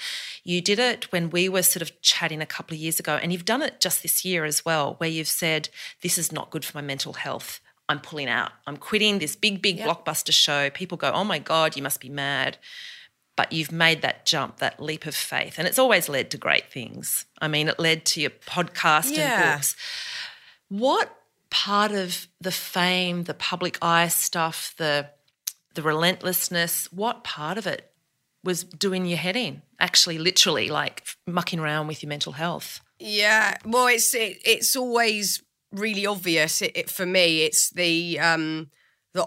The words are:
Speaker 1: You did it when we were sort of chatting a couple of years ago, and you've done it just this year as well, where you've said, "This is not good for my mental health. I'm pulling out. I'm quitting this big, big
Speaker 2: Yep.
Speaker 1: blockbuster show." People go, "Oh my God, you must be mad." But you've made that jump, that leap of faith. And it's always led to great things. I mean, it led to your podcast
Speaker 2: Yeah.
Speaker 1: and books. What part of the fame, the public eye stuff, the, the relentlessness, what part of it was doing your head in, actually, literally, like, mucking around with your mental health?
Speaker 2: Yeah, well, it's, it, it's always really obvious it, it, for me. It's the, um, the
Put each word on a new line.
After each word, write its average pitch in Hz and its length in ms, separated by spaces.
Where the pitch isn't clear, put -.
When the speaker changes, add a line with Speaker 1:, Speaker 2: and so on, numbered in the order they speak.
Speaker 1:
You 180 160
did 202 200
it 247 340
when 170 160
we 175 180
were 185 160
sort 170 180
of - 200
chatting 156 400
a 151 40
couple - 300
of 156 60
years 160 180
ago, 151 220
and 170 100
you've 175 140
done 247 160
it - 180
just - 240
this - 220
year 175 180
as 151 220
well, 156 320
where 165 120
you've 160 200
said, 156 400
"This - 160
is 165 120
not - 220
good 160 140
for - 120
my 143 40
mental 139 320
health. - 480
I'm 147 140
pulling 143 260
out. 117 240
I'm 143 80
quitting 208 440
this 151 180
big, 196 240
big 185 160
Speaker 2:
Yep. 165 100
Speaker 1:
blockbuster 156 460
show." 143 380
People 180 260
go, 139 160
"Oh 185 100
my 190 160
God, 160 380
you 139 60
must 131 180
be 131 80
mad." 139 480
But - 160
you've 160 200
made 160 320
that - 240
jump, - 320
that - 200
leap 156 280
of 147 80
faith. - 420
And 160 100
it's - 120
always 220 280
led 135 220
to - 80
great - 340
things. - 540
I 160 60
mean, 151 200
it - 120
led 165 260
to - 160
your 143 80
podcast 170 800
Speaker 2:
Yeah. 269 320
Speaker 1:
and 160 180
books. - 160
What 262 480
part 208 420
of 185 360
the 185 120
fame, 180 720
the - 100
public 180 480
eye 170 260
stuff, - 680
the, 147 320
the 170 80
relentlessness, 170 1120
what 208 320
part 156 340
of 208 80
it - 260
was 180 220
doing 185 420
your 175 100
head 180 180
in, 151 280
actually, 170 400
literally, 160 500
like, 147 340
mucking 175 340
around 151 280
with 156 160
your 151 60
mental 147 240
health? 151 480
Speaker 2:
Yeah, 208 680
well, 247 220
it's, 233 260
it, 226 320
it's - 300
always 233 640
really 202 340
obvious 170 560
it, 185 140
it, 175 160
for 185 160
me. 175 340
It's - 300
the, 170 480
um, 160 500
the 180 140